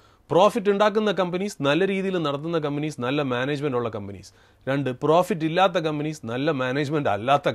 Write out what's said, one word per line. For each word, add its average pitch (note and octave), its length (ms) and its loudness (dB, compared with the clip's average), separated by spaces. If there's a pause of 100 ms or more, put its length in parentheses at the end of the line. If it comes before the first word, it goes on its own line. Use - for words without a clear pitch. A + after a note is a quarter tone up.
(300)
പ്രോഫിറ്റ് G3 440 4
ഉണ്ടാക്കുന്ന G#3 380 2 (100)
കമ്പനീസ്, F#3 360 -4 (100)
നല്ല D3 140 4 (120)
രീതിയിൽ F#3+ 220 -2 (120)
നടത്തുന്ന D3+ 380 -4
കമ്പനീസ്, D3 400 -4
നല്ല C#3 140 0 (140)
മാനേജ്മെന്റ് C3+ 460 -2
ഉള്ള A#2 160 -2
കമ്പനീസ്. G2 360 -12 (360)
രണ്ട്, C3+ 220 0 (140)
പ്രോഫിറ്റ് D#3+ 460 4
ഇല്ലാത്ത F3+ 380 2
കമ്പനീസ്, D3+ 340 -4 (100)
നല്ല C3+ 200 0 (100)
മാനേജ്മെന്റ് C3+ 540 0
അല്ലാത്ത C3+ 400 0